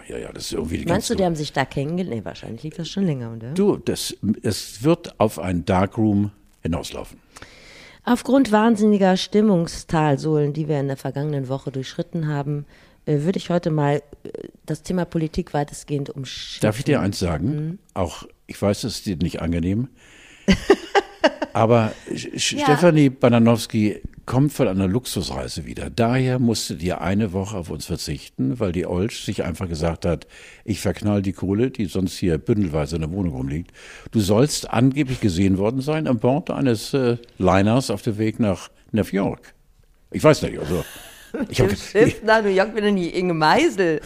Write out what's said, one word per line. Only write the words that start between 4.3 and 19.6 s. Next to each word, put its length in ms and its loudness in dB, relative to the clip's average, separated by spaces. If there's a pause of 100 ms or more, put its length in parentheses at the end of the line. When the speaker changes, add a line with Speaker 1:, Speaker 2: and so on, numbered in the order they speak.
Speaker 1:
es 400 -6
wird 360 0
auf 200 2
ein 260 -4
Darkroom 680 2 (320)
hinauslaufen. 560 -6 (840)
Speaker 2:
Aufgrund 480 2
wahnsinniger 640 6
Stimmungstalsohlen, 1400 2
die 160 -4
wir 100 0
in 100 -2
der 100 -4
vergangenen 500 -4
Woche 240 -6
durchschritten 560 -6
haben, 380 -4 (400)
äh, 140 2
würde 180 -2
ich 120 -12
heute 200 0
mal, 320 2 (220)
äh, 40 -12 (380)
das 160 -6
Thema 240 -2
Politik 480 -4
weitestgehend 560 -4
umschiffen. 560 -12
Speaker 1:
Darf 120 0
ich 60 -6
dir 160 2
eins 180 -2
sagen? 360 -2
Speaker 2:
Mhm. 240 -6 (160)
Speaker 1:
Auch, 300 -4 (220)
ich 140 -12
weiß, 240 0
es 140 -4
ist 80 -10
dir 100 -2
nicht 240 -4
angenehm, 480 -2 (580)